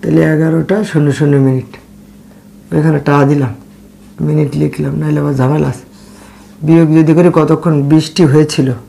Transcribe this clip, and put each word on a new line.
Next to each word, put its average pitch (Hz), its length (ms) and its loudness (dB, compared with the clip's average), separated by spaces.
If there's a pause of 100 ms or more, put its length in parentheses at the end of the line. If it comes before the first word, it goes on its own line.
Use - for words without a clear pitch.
তাহলে 160 220 2
এগারোটা 160 600 -2
শূন্য 147 280 -2
শূন্য 143 240 0
মিনিট। 135 400 -2 (960)
এখানে 156 260 0
টা 143 240 0
দিলাম, 139 300 0 (640)
মিনিট 151 360 -2
লিখলাম, 147 400 -4
নাহলে 151 240 -4
আবার 147 140 -4
ঝামেলা 143 340 0
আছে। 127 120 -8 (800)
বিয়োগ 160 320 4
যদি 160 200 4
করি 175 180 4
কতক্ষণ 156 500 0
বৃষ্টি 156 420 0
হয়েছিল? 147 480 0 (160)